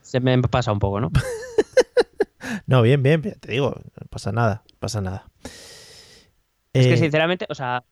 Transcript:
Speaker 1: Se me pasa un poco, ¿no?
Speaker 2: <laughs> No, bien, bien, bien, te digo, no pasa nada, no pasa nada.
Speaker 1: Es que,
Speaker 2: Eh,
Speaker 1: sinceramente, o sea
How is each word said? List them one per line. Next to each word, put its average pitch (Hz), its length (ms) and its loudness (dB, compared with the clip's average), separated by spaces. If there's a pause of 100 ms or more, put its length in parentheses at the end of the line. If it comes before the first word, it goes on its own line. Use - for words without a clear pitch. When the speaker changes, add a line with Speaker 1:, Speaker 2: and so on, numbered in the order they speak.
Speaker 1:
Se - 180 -4
me 127 240 2
pasa 123 280 0
un 101 80 0
poco, 98 220 -2
¿no? 151 100 -4
Speaker 2:
<laughs> 453 1600 -2
No, 127 140 4
bien, 131 220 4
bien, 151 180 2
bien, - 180 -8
te - 120 -12
digo, 127 240 -2
no - 340 -20
pasa 107 220 -8
nada, 110 400 -2
no - 80 -20
pasa 107 220 -6
nada. 95 240 -8 (1500)
Speaker 1:
Es 131 140 4
que, 123 60 6
Speaker 2:
Eh, 160 40 4
Speaker 1:
sinceramente, 160 520 0
o 147 60 -8
sea 123 360 -6